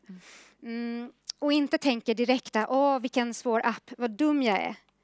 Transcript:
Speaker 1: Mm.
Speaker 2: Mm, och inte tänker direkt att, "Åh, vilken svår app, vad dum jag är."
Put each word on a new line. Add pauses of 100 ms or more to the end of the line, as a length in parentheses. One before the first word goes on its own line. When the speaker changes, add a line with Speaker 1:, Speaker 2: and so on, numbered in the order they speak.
Speaker 1:
Mm. (420)
Speaker 2:
Mm, (260)
och
inte
tänker
direkt
att,
"Åh,
vilken
svår
app,
vad
dum
jag
är." (300)